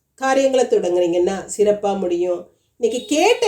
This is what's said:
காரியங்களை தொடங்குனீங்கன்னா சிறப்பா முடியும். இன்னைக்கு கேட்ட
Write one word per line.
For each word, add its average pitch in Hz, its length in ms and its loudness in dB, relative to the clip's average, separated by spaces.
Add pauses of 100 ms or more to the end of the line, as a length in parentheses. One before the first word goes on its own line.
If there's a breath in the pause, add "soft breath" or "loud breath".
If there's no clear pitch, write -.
(200)
காரியங்களை 269 440 2
தொடங்குனீங்கன்னா 180 800 0
சிறப்பா 208 440 0 (100)
முடியும். 175 420 -2 (400)
இன்னைக்கு 233 260 -2
கேட்ட 403 400 2